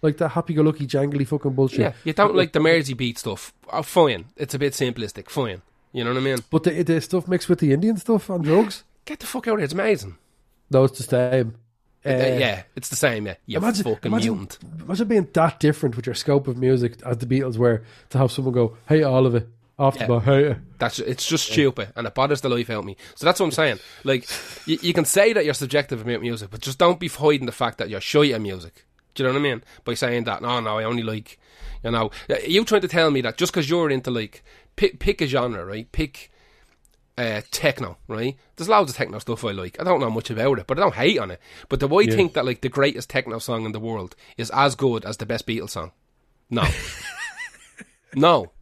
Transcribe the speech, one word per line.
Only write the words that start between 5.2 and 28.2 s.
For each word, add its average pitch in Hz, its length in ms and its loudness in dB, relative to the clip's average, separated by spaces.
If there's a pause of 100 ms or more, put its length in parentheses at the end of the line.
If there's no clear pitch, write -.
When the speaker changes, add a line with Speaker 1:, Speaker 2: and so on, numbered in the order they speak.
Speaker 2:
Fine. 113 340 -4 (300)
You 123 120 -4
know 117 100 0
what 131 60 0
I - 20 -2
mean? 135 160 0 (120)
Speaker 1:
But 160 140 2
the, 170 180 2
the 165 180 2
stuff 180 280 -4
mixed 180 200 -2
with 175 120 4
the 143 120 4
Indian 202 240 2
stuff 208 340 0
on 180 120 -4
drugs? 190 420 2 (200)
Speaker 2:
Get - 160 -12
the - 60 -14
fuck 254 220 -8
out 226 60 2
of 208 40 -2
here. 175 60 -2
It's 143 100 -4
amazing. 160 420 -2 (540)
Speaker 1:
No, 135 140 6
it's 131 140 0
the 123 60 -6
same. 123 500 2 (500)
Speaker 2:
Uh, 139 40 -4
Speaker 1:
Uh, 127 300 2
Speaker 2:
yeah, 107 240 0 (140)
it's 131 120 -10
the 139 80 -6
same, 113 300 0
yeah. 95 80 -8 (100)
You 113 140 -4
Speaker 1:
imagine, 202 260 0
Speaker 2:
fucking 110 260 -2
Speaker 1:
imagine, 113 280 0
Speaker 2:
mutant. - 200 -14 (240)
Speaker 1:
imagine 196 260 -2
being 202 260 2
that 160 260 2
different 147 360 2
with 120 100 -6
your 120 80 -4
scope 143 340 0
of 123 80 -4
music 127 380 2 (100)
as 120 140 -2
the 117 80 -8
Beatles 127 320 0
were, 117 240 2 (280)
to - 80 -2
have 131 140 4
someone 131 220 -2
go, 117 240 2 (100)
"Hey, 156 140 6
all 131 240 4
of 120 80 2
it, 117 120 0 (320)
off 139 200 4
the - 60 -6
Speaker 2:
Yeah. - 20 -2
Speaker 1:
bat, 120 160 4
hate 139 240 6
it." 135 120 -2 (200)
Speaker 2:
That's, 117 200 -4
it's 127 280 -4
just - 220 -2
Speaker 1:
Yeah. - 40 -6
Speaker 2:
stupid, 127 440 2
and 117 100 -6
it 107 80 -10
bothers 139 260 0
the 139 80 -2
life 120 220 -2
out 110 80 -4
of 98 80 -6
me. 98 100 -12 (200)
So 143 100 -2
that's 180 120 4
what 202 80 4
I'm 151 60 0
saying. 123 280 0 (240)
Like, 131 220 0 (400)
y-, 156 140 0
you 170 140 0
can 170 100 4
say 208 300 4
that 196 100 2
you're 147 80 0
subjective 139 480 -2
about 110 220 -4
music, 107 280 -6
but 110 120 -14
just 135 160 -8
don't 175 220 4
be 175 80 -6
hiding 143 360 2
the 120 80 -6
fact 117 240 -4
that 101 140 -6
you're 101 100 -6
shite 147 320 2